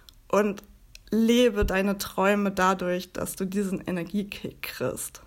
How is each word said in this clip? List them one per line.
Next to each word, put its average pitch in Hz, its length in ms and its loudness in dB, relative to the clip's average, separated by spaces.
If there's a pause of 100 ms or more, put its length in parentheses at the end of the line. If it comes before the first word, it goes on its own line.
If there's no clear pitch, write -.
(280)
Und 101 360 0 (460)
lebe 226 560 4
deine 196 320 2
Träume 196 540 0
dadurch, 185 640 0
dass - 240 -6
du 196 80 -4
diesen 190 340 -4
Energiekick 185 840 -6
kriegst. - 640 -8